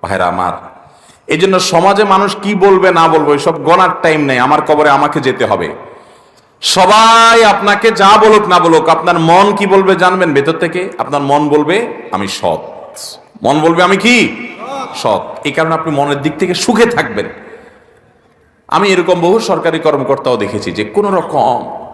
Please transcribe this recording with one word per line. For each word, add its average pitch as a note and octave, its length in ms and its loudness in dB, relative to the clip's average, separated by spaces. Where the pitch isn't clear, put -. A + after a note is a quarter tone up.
ভাইরা F#2 220 -2
আমার, F2+ 280 -4
এই D#3 100 -2
জন্য F#3 220 2
সমাজে F#3+ 440 0
মানুষ G3 380 0
কি G#3 140 -4
বলবে F#3+ 360 4
না E3 160 2
বলবে, D3 320 2
সব D#3 240 -4
গণার F3 260 2
টাইম D#3 200 0
নেই। C3+ 180 -2
আমার C#3+ 220 2
কবরে D3+ 280 2
আমাকে C#3 300 0
যেতে B2 260 -2
হবে। F2+ 280 -4
সবাই A3+ 840 4
আপনাকে G3+ 480 2
যা G#3 260 4
বলুক G#3+ 300 4
না F3+ 120 2
বলুক, E3 300 2
আপনার E3+ 300 0
মন F#3 360 4
কি G3+ 120 -2
বলবে F#3+ 280 2
জানবেন? F3 380 0
ভেতর C#3 200 0
থেকে F3 440 -6
আপনার C#3+ 240 -4
মন C#3+ 280 0
বলবে, D#3+ 380 -2
"আমি G2 160 -6
সৎ।" F2 320 -4
মন C#3 160 0
বলবে, E3 240 2
"আমি F#3+ 140 2
কি? A3 500 0
সৎ।" - 260 -2
এই D3 80 -4
কারণে D#3+ 220 -2
আপনি D#3+ 220 -4
মনের C#3+ 260 -2
দিক D#3+ 160 -4
থেকে F3+ 160 -2
সুখে A3 320 0
থাকবেন। A#2 440 -4
আমি G3 220 0
এরকম F3 320 0
বহু F#3 180 2
সরকারি E3 400 -2
কর্মকর্তাও C#3 580 -2
দেখেছি G2+ 340 -6
যে G#2 140 -4
কোনো G3+ 260 -2
রকম C3 680 -4